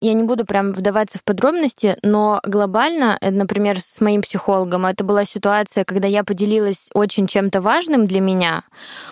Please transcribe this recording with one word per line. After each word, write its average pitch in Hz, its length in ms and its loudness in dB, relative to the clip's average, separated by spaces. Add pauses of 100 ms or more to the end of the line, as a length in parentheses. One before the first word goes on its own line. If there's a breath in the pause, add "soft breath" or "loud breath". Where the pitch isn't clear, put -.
я 220 120 0
не 220 100 2
буду 233 220 0
прям 196 280 0
вдаваться 196 460 -2
в - 40 -20
подробности, 247 760 0
но 208 420 2
глобально, 214 760 0
э, - 80 0
например, 196 500 0
с - 220 -8
моим 208 220 2
психологом 185 640 0
это 196 160 -2
была 202 220 2
ситуация, 202 600 -2
когда 190 220 0
я 202 160 2
поделилась 208 720 -2
очень 202 320 2
чем-то 196 340 0
важным 262 460 2
для 190 120 0
меня, 180 440 0 (480 loud breath)